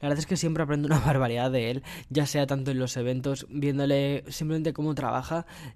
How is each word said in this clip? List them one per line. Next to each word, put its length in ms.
La 100
verdad 80
es 80
que 100
siempre 260
aprendo 240
una 120
<laughs> 60
barbaridad 460
de 200
él, 120
ya 160
sea 200
tanto 240
en 80
los 200
eventos, 500
viéndole 800
simplemente 460
cómo 200
trabaja 520